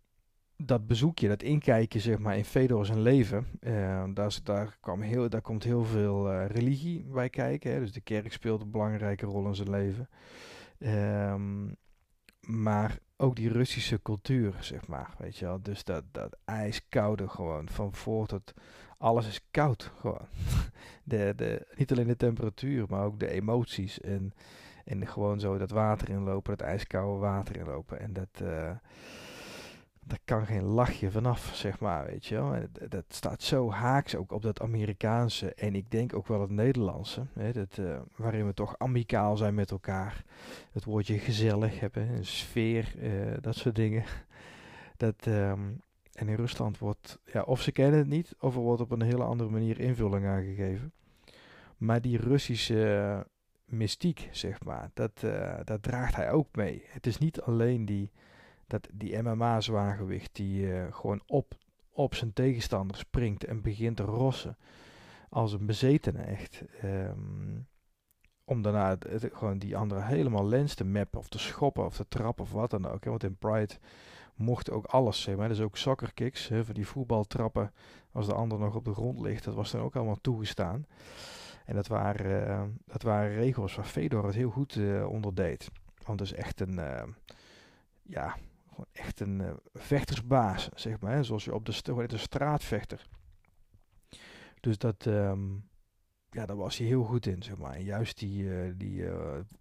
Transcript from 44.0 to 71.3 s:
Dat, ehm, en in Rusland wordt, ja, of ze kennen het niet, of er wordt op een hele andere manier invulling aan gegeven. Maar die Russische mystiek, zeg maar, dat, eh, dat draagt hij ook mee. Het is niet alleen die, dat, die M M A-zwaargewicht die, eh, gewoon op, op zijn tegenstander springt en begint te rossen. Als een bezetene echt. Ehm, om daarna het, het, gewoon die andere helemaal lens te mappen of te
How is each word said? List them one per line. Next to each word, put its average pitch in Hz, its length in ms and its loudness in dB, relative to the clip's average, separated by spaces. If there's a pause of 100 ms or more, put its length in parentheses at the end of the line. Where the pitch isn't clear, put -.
Dat, 110 300 0
ehm, 98 340 4 (520)
en 107 140 -4
in 107 80 2
Rusland 117 420 0
wordt, - 480 -6
ja, - 160 0
of - 200 2
ze - 100 0
kennen 143 280 8
het 143 80 4
niet, 156 320 0
of 127 160 2
er 127 60 0
wordt 120 200 4
op 120 100 -2
een 113 100 2
hele 120 220 4
andere 120 260 0
manier 113 300 0
invulling 107 460 2
aan 98 180 2
gegeven. 98 480 -4 (840)
Maar 113 240 4
die 120 160 4
Russische 110 1080 2 (400)
mystiek, 117 640 0
zeg - 320 -6
maar, - 300 -8
dat, 113 300 -4
eh, 95 400 -2
dat 107 200 -4
draagt - 320 0
hij 80 160 0
ook 147 240 2
mee. 90 320 -2
Het - 200 -6
is 113 100 0
niet 160 240 0
alleen 117 440 2
die, 101 260 -2 (560)
dat, - 260 -6
die 104 280 -4
M 117 160 0
M 113 40 0
A-zwaargewicht 101 960 0
die, 98 380 0
eh, 90 200 -4
gewoon 101 320 -2
op, - 280 0 (360)
op 135 260 0
zijn 113 180 -2
tegenstander 113 640 0
springt 110 460 0
en 110 180 -4
begint 113 360 0
te 104 60 0
rossen. 120 540 0 (720)
Als 113 240 2
een 104 120 -2
bezetene 131 560 4
echt. - 420 -8 (180)
Ehm, 98 800 -4 (840)
om 120 180 0
daarna 101 280 4
het, 92 140 0
het, 110 300 -2
gewoon 98 240 -2
die 101 200 -4
andere 98 240 0
helemaal 117 440 2
lens 135 280 4
te - 120 -2
mappen 98 340 0
of - 100 -12
te 107 100 -6